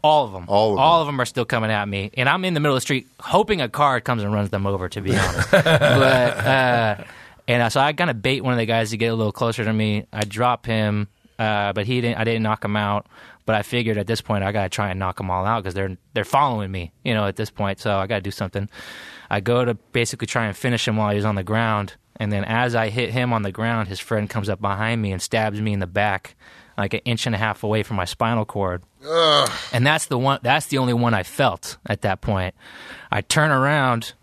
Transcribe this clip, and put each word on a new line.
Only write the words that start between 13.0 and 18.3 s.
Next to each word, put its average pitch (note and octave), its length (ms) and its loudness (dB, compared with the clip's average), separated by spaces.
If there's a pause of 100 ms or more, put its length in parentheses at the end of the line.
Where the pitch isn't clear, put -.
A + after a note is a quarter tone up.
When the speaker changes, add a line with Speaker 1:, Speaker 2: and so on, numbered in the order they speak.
Speaker 1:
But A2 100 2
I G#2 60 2
figured A2+ 360 -2
at G2+ 100 -4
this A2+ 140 -2
point, G2+ 220 -2
I G2+ 80 -2
gotta G2+ 180 -2
try G#2 200 -2
and F#2 100 -6
knock F#2 220 -4
'em F#2+ 80 -4
all F#2 160 -2
out A2 180 0
'cause F#2 100 -6
they're, F#2+ 240 -4 (160)
they're G#2+ 120 -2
following A#2+ 460 0
me, F2 200 -8 (120)
you B2 100 0
know, G#2+ 140 2
at G2 80 -4
this A2 160 -4
point. G2 280 -4
So G#2 180 0
I G2 100 -2
gotta G#2 140 -2
do G2 100 -8